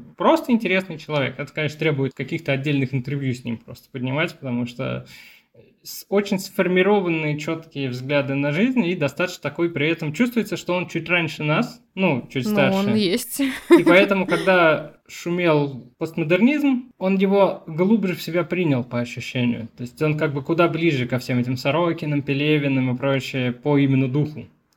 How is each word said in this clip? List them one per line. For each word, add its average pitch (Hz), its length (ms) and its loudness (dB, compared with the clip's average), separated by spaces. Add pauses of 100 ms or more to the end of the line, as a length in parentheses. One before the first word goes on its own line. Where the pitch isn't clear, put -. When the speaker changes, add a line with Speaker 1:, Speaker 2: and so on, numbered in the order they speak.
(160)
Speaker 1:
просто 294 380 2
интересный 185 440 0
человек. 139 400 -2
Это, 143 160 -10
конечно, 151 260 -4
требует 135 340 0
каких-то 147 400 -4
отдельных 135 400 -2
интервью 135 400 -4
с 127 100 -10
ним 117 140 -6
просто - 340 -20
поднимать, 139 480 -4
потому 123 260 -4
что 127 400 -8 (800)
с-, - 260 -16
очень 202 300 0
сформированные 180 1000 0
чёткие 151 520 -6
взгляды 131 460 -2
на 143 180 0
жизнь 233 320 2
и 180 100 -2
достаточно 170 480 -4
такой 170 260 -2
при 156 200 -2
этом 160 240 -2
чувствуется, 233 440 0
что - 160 -4
он 180 140 -2
чуть 160 220 -6
раньше 165 340 0
нас, 170 380 -2 (120)
ну, 165 380 0
чуть 131 140 -2
Speaker 2:
Ну, 214 60 0
Speaker 1:
старше. 190 280 4
Speaker 2:
он 208 160 2
есть. 214 460 -2
Speaker 1:
И 277 440 4
поэтому, 196 400 6
когда 170 680 2 (140)
шумел 151 920 -2
постмодернизм, 233 1000 2
он 190 200 0
его 196 500 2
глубже 185 480 2
в - 80 -14
себя 165 200 -2
принял 160 400 0
по 120 160 -4
ощущению. 120 680 -4 (100)
То - 60 -12
есть - 180 -10
он 151 160 0
как 156 160 -2
бы 139 80 -4
куда 170 260 2
ближе 151 380 0
ко 123 140 -2
всем 127 180 -2
этим 123 200 -2
Сорокиным, 151 640 -2
Пелевиным 139 720 0
и - 20 -8
прочее 131 540 -2
по 143 260 0
именно 135 300 4
духу 131 380 -4 (320)